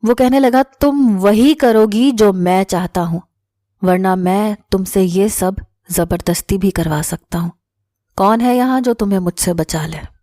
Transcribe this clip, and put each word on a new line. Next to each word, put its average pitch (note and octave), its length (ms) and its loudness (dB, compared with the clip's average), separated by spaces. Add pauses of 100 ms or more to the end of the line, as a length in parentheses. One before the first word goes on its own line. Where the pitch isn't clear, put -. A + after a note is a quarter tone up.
وہ A3+ 100 2
کہنے B3+ 260 2
لگا، B3+ 220 4 (180)
تم C#4 400 2
وہی G#3+ 340 4
کرو A3+ 320 4
گی A3 260 2
جو G#3 220 2
میں F#3 300 0
چاہتا F3+ 400 -4
ہوں، E3+ 160 -4 (640)
ورنہ F#3 340 2
میں G3 400 -2 (140)
تم F#3+ 140 -2
سے F#3+ 200 -2
یہ F#3 240 0
سب F#3 240 -2 (380)
زبردستی F3 680 -4
بھی F#3+ 140 0
کروا D#3 320 -2
سکتا - 360 -8
ہوں۔ E3+ 100 -4 (640)
کون G#3+ 260 2
ہے B3 160 2
یہاں C4 240 0
جو B3 120 0
تمہیں G3+ 260 0
مجھ F3 200 -4
سے F3+ 140 -2
بچا D#3+ 340 -4
لے؟ D#3 360 -14